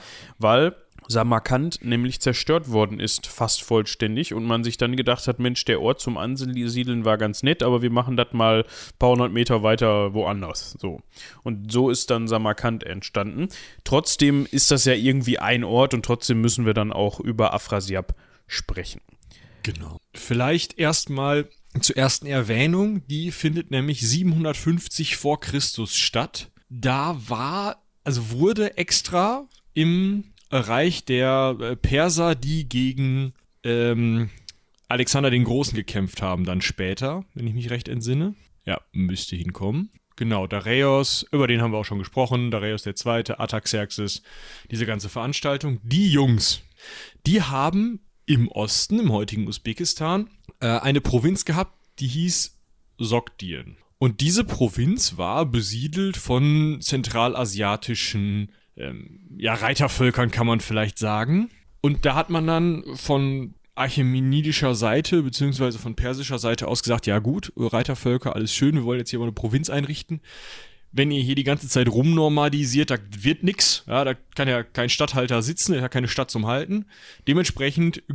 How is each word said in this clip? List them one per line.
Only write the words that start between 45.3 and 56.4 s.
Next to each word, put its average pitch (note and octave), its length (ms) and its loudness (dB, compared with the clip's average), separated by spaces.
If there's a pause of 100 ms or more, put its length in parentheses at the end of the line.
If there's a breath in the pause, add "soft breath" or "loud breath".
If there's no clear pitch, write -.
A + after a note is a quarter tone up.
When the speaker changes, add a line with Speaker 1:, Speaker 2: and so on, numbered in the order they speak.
Speaker 2:
Die D#3 300 2
Jungs, C3 500 4 (640 loud breath)
die F#3 160 6
haben E3+ 600 0 (260)
im B2 200 6
Osten, - 520 -2
im F#3 120 4
heutigen G#2 360 -2
Usbekistan, E3 840 -4 (300)
äh, A#2+ 80 0
eine C3+ 340 2
Provinz C#3 440 2
gehabt, F3 280 0 (260)
die C3+ 80 -2
hieß E3 520 -2 (400)
Sogdien. G2+ 760 -4 (200)
Und B2 240 2
diese F3+ 220 2
Provinz D#3 720 0
war C#3 300 0
besiedelt C3 680 -2
von D3 640 2